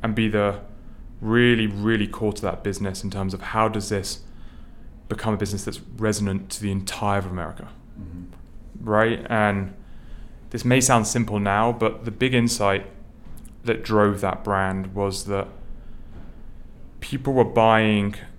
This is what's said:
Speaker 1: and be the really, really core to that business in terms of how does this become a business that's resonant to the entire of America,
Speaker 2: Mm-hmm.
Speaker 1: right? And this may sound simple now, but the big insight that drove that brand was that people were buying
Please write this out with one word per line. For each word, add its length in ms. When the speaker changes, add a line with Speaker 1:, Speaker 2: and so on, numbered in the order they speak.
Speaker 1:
and 140
be 140
the 320
really, 480
really 400
core 240
to 120
that 200
business 400
in 80
terms 220
of 80
how 260
does 220
this 300
become 240
a 40
business 280
that's 160
resonant 540
to 100
the 100
entire 480
of 60
America, 420
Speaker 2:
Mm-hmm. 920
Speaker 1:
right? 400
And 440
this 120
may 160
sound 280
simple 320
now, 340
but 320
the 60
big 220
insight 560
that 180
drove 380
that 240
brand 500
was 300
that 220
people 340
were 100
buying 720